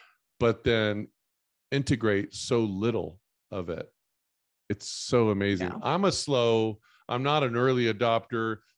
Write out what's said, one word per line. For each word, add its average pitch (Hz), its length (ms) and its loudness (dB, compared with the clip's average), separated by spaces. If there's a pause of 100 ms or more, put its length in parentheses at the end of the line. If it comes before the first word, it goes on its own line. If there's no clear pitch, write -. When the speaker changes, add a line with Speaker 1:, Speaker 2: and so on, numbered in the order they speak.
(400)
Speaker 1:
but 117 240 2
then 107 460 0 (640)
integrate 113 640 0
so - 260 -2
little 98 600 -2 (320)
of 90 180 -6
it. 80 220 -8 (800)
It's - 180 -8
so 117 440 0
amazing. 98 360 0
Speaker 2:
Yeah. - 160 -8
Speaker 1:
I'm 175 220 0
a 170 80 2
slow, 113 680 0 (300)
I'm 127 140 -4
not 147 200 2
an 117 140 0
early 123 340 2
adopter, 113 680 0 (180)